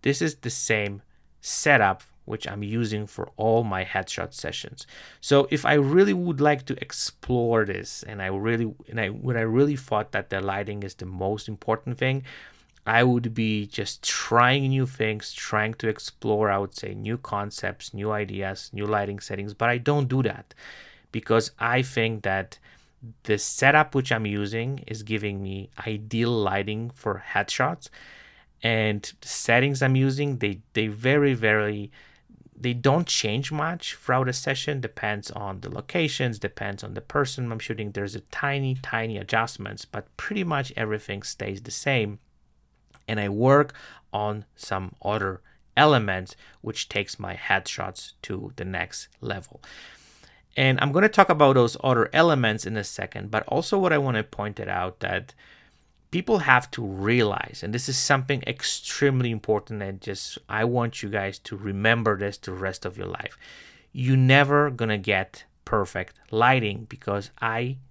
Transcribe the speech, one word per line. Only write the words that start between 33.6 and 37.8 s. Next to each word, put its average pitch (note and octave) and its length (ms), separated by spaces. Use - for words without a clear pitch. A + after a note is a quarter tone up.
throughout B2+ 320
a B2+ 40
session. C#3 480
Depends G#2+ 520
on F#2+ 280
the - 80
locations, C3 720
depends G#2 460
on G2+ 100
the - 60
person C3 500
I'm A2+ 80
shooting. G#2+ 320